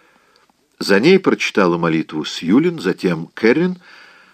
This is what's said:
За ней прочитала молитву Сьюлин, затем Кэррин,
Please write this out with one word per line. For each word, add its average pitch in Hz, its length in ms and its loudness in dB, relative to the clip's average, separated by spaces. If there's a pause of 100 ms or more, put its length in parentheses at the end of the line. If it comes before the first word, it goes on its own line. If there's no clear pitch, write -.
(800)
За 101 180 2
ней 180 220 4
прочитала 95 580 0
молитву 80 460 -4
Сьюлин, 147 560 0
затем 85 520 -4
Кэррин, 165 460 0 (560)